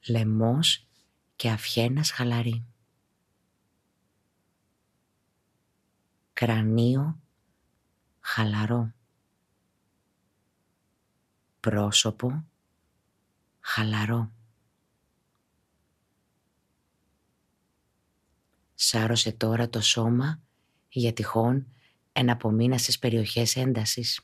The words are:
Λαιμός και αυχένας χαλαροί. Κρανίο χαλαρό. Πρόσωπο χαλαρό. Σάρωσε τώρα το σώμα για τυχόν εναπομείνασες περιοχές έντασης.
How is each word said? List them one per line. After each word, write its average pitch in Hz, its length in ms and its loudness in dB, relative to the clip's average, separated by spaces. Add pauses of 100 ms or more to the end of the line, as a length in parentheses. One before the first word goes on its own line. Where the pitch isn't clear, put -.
Λαιμός 113 800 0 (480)
και - 140 -4
αυχένας 120 600 0
χαλαροί. 117 540 -2 (3750)
Κρανίο 117 840 2 (1080)
χαλαρό. 110 680 -2 (2750)
Πρόσωπο 110 880 0 (1120)
χαλαρό. 110 720 -2 (4000)
Σάρωσε 113 580 0
τώρα 117 380 0
το 113 120 -4
σώμα 120 600 0 (480)
για 120 240 0
τυχόν 120 540 0 (440)
εναπομείνασες 120 880 0
περιοχές 113 560 0
έντασης. 123 680 -2